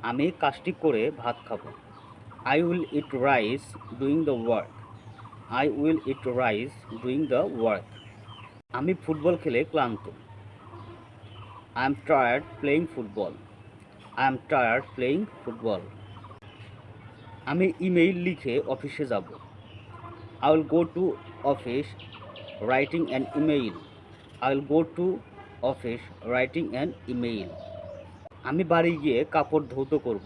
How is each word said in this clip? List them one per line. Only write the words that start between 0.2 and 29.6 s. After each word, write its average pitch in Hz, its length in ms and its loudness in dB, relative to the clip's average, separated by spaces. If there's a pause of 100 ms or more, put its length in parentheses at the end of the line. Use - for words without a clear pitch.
কাজটি 151 320 0 (100)
করে 127 360 4
ভাত 117 200 -2 (100)
খাবো। 104 220 -8 (760)
I 139 160 4
will 175 220 2 (140)
eat 147 120 -2 (220)
rice 123 360 2 (340)
doing 147 280 4
the 127 80 2 (120)
work। 110 240 2 (760)
I 123 180 2
will 147 380 2
eat 135 180 -4 (200)
rice 117 320 0 (280)
doing 131 200 0 (100)
the 127 80 6 (220)
work। 107 240 2 (880)
আমি 143 200 0
ফুটবল 160 500 2
খেলে 135 200 2
ক্লান্ত। 123 420 0 (1700)
I 120 120 0
am 139 80 2 (120)
tired 135 360 4 (180)
playing 147 240 4 (100)
football। 104 380 -4 (840)
I 127 140 2
am 131 80 0 (120)
tired 127 360 4 (100)
playing 139 280 2 (160)
football। 113 420 -4 (1600)
আমি 170 340 2
ইমেইল 180 380 6
লিখে 175 420 -2
অফিসে 139 460 -4
যাব। 104 220 -2 (1120)
I 139 100 4
will 156 240 6
go 170 60 8 (140)
to 180 80 0 (400)
office 135 460 0 (760)
writing 143 440 2
an 131 120 0 (160)
email। 143 360 2 (640)
I 127 120 0
will 139 160 0
go 151 120 6 (180)
to 175 80 0 (560)
office 120 420 -2 (260)
writing 131 460 2
an 147 140 0 (200)
email। 117 400 -2 (960)
আমি 151 200 0
বাড়ি 170 340 6
গিয়ে 139 220 4 (120)
কাপড় 151 360 2